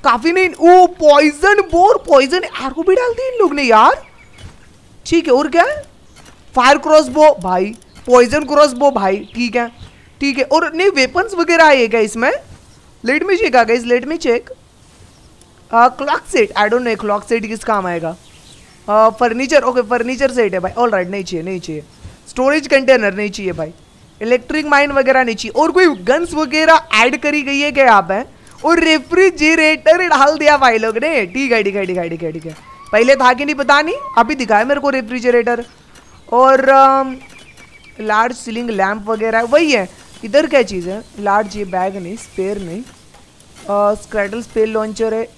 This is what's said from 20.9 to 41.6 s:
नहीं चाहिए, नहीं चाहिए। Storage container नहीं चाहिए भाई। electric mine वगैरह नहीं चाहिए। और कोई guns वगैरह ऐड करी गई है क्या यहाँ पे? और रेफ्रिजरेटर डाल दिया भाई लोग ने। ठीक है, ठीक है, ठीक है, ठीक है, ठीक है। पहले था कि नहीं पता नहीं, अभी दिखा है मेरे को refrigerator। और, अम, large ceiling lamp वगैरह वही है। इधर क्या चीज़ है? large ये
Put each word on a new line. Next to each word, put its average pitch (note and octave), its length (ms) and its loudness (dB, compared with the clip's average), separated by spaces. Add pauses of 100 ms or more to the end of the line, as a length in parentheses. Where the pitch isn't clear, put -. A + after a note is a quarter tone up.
नहीं G3 160 -8
चाहिए, E3+ 220 -10
नहीं F#3 140 -8
चाहिए। D3+ 240 -12 (460)
Storage C#4 380 -2
container B3+ 460 2
नहीं G#3 160 -6
चाहिए F#3+ 220 -8
भाई। D#3+ 220 -10 (480)
electric B3+ 440 -2
mine C#4+ 260 0
वगैरह C4 320 2
नहीं A#3 120 -4
चाहिए। A3 260 -4
और D#4+ 100 2
कोई F4+ 160 4
guns C4+ 460 -2
वगैरह D#4 600 2
ऐड A#3+ 280 0
करी D4 200 -2
गई C#4 180 -4
है D4 120 -2
क्या C4+ 140 2
यहाँ G#3 160 6
पे? F#3+ 220 -4 (420)
और E4+ 140 2
रेफ्रिजरेटर D#4+ 1300 2
डाल D4 300 2
दिया D4 200 2
भाई B3 200 2
लोग A3 200 -4
ने। C4+ 280 -2
ठीक B3 260 -4
है, A3 120 0
ठीक G3 120 -4
है, G3 100 -4
ठीक F#3 120 -6
है, E3+ 120 -6
ठीक E3 140 -10
है, D#3+ 80 -8
ठीक D#3+ 140 -14
है। D#3+ 100 -14 (360)
पहले A#3+ 240 4
था B3+ 180 2
कि C#4+ 120 -4
नहीं D4 100 -4
पता C#4+ 260 2
नहीं, F4 140 -4 (220)
अभी A#3 180 0
दिखा A3+ 220 0
है A3 80 2
मेरे C#4+ 140 -2
को C#4+ 100 -2
refrigerator। A#3+ 760 -2 (680)
और, C4 360 4
अम, C4+ 480 4 (840)
large A3 360 -2
ceiling A#3 340 -10
lamp G3+ 400 -4
वगैरह A3+ 320 -2
वही D4 300 2
है। G3 180 -2 (340)
इधर C#4 240 0
क्या C4 160 2
चीज़ F3+ 260 -8
है? G#3+ 140 -12 (160)
large G3+ 380 -2
ये G#3 80 -8